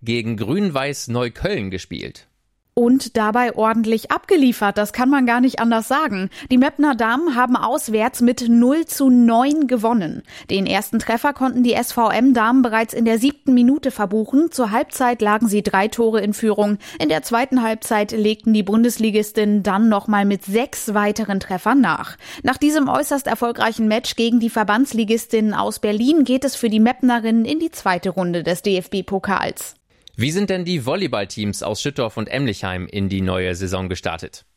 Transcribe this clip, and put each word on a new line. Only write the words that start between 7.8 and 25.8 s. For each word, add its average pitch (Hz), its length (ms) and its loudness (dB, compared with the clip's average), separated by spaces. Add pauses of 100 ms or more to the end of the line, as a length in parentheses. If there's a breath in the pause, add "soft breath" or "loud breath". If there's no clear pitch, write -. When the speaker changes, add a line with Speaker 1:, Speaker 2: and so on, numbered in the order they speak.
Speaker 2:
mit 240 300 2
null 247 360 4
zu 269 240 2
neun 247 580 4
gewonnen. 226 560 -2 (260 loud breath)
Den 196 160 0
ersten 220 340 -2
Treffer 240 320 -2
konnten 254 320 0
die 240 80 2
S - 220 -2
V 220 160 2
M 254 240 4
Damen 240 300 4
bereits 226 300 0
in 233 120 0
der 226 120 2
siebten 262 360 0
Minute 247 380 4
verbuchen. 220 600 0
Zur 226 200 0
Halbzeit 247 500 0
lagen 214 260 2
sie 202 160 2
drei 196 240 0
Tore 226 320 0
in 208 140 -2
Führung. 208 440 0 (220 loud breath)
In 311 80 0
der - 140 0
zweiten 247 400 0
Halbzeit 220 500 -2
legten 220 420 0
die 214 100 2
Bundesligistinnen 214 1000 2
dann 202 240 2
nochmal 202 380 2
mit 202 180 0
sechs 220 500 -4
weiteren 208 460 0
Treffern 220 400 0
nach. - 380 0 (260 loud breath)
Nach 262 140 0
diesem 294 320 2
äußerst 277 380 -2
erfolgreichen 226 600 -2
Match 214 300 -2
gegen 233 240 2
die 226 80 -2
Verbandsligistinnen 220 1040 0
aus 196 260 -4
Berlin 247 460 2